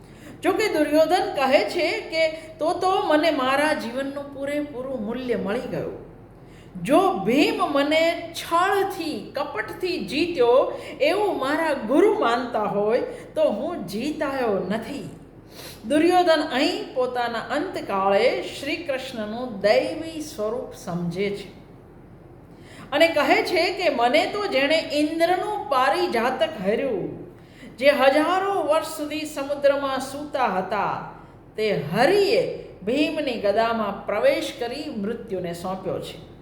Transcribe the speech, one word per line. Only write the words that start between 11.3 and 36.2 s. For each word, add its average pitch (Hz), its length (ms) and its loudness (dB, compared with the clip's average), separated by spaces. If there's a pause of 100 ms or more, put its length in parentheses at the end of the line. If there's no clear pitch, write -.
મારા 302 340 0
ગુરુ 277 460 2
માનતા 240 440 0
હોય 208 380 0 (340)
તો 311 80 2
હું 262 440 -2
જીતાયો 247 840 -2
નથી." 226 400 -6 (760)
દુર્યોધન 330 520 6 (120)
અહીં 349 420 0
પોતાના 240 440 -2
અંતકાળે 247 1040 0
શ્રી 285 340 -6
કૃષ્ણનું 240 840 -6
દૈવી 311 600 2
સ્વરૂપ 226 540 -6
સમજે 175 560 -4
છે - 180 -8 (1400)
અને 320 180 6
કહે 302 340 4
છે 359 300 0
કે, 349 160 0
"મને 269 380 2
તો 403 200 -4
જેણે 285 320 2 (140)
ઇન્દ્રનું 339 760 0
પારિજાતક 285 800 0 (180)
હર્યું, 214 680 -2 (440)
જે 277 140 4
હજારો 320 720 4
વર્ષ 311 240 0
સુધી 294 340 -6
સમુદ્રમાં 277 800 0
સૂતા 277 460 -2
હતા, 185 640 -2 (460)
તે 208 360 0
હરિએ 285 760 4 (160)
ભીમની 285 560 0
ગદામાં 214 640 0
પ્રવેશ 262 520 2
કરી 269 380 -6
મૃત્યુને 196 560 -6
સોંપ્યો 185 480 -6
છે." - 420 -14